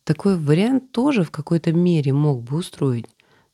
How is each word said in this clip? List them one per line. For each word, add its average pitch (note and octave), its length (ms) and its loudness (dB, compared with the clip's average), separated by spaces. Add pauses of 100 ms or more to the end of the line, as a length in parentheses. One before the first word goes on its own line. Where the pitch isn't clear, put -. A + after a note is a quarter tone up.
Такой F#3+ 340 0
вариант F3 540 0
тоже B3+ 320 0
в D3+ 80 -4
какой-то E3 420 -2
мере E3 400 2
мог C#3 300 0
бы A#2+ 140 -6
устроить, C3+ 500 -4 (480)